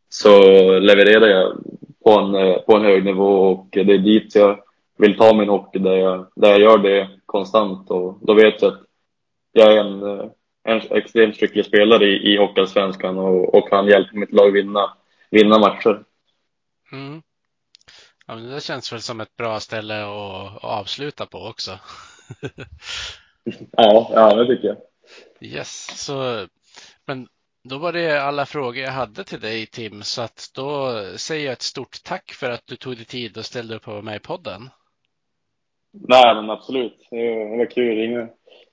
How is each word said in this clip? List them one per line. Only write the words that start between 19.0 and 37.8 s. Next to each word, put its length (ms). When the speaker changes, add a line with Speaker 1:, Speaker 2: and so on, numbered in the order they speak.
Speaker 2:
som 200
ett 160
bra 220
ställe 440
att, 540
att 60
avsluta 600
på 120
också. 240
<laughs> 180
Speaker 1:
Ja, 420
ja, 200
det 120
tycker 120
jag. 100
Speaker 2:
Yes, 640
så, 420
men 220
då 140
var 160
det 300
alla 220
frågor 380
jag 80
hade 320
till 160
dig, 260
Tim, 380
så 180
att 320
då 480
säger 280
jag 80
ett 80
stort 420
tack 300
för 160
att 160
du 100
tog 200
dig 100
tid 320
och 80
ställde 300
upp 120
och 60
var 80
med 140
i 40
podden. 500
Speaker 1:
Nej, 440
men 140
absolut. 640
Det 460
var 140
kul. 280